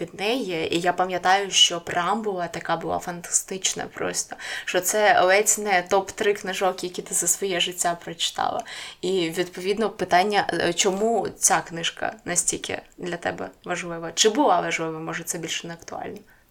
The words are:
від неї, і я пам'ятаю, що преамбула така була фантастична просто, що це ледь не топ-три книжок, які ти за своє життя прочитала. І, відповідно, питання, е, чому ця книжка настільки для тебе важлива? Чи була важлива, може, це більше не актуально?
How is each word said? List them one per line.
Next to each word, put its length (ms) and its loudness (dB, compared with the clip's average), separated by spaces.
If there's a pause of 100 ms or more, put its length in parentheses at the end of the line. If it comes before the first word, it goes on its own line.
від 140 -8
неї, 600 -2
і 40 0
я 120 2
пам'ятаю, 580 2
що 300 4
преамбула 680 -2
така 280 -2
була 220 -2
фантастична 840 -4 (100)
просто, 420 -4 (280)
що 160 0
це 400 6
ледь 380 6
не 240 2
топ-три 520 2
книжок, 500 -2
які 180 -6
ти 120 -6
за 120 0
своє 340 0
життя 440 0
прочитала. 600 -2 (360)
І, 300 0
відповідно, 600 -2
питання, 600 2
е, 200 2
чому 560 2 (100)
ця 220 4
книжка 540 -6 (100)
настільки 580 -4 (160)
для 180 -6
тебе 340 -6 (140)
важлива? 500 -6
Чи 140 4
була 320 6
важлива, 380 -2
може, 260 -8
це 140 -6
більше 280 -6
не 80 -10
актуально? 440 -10 (320)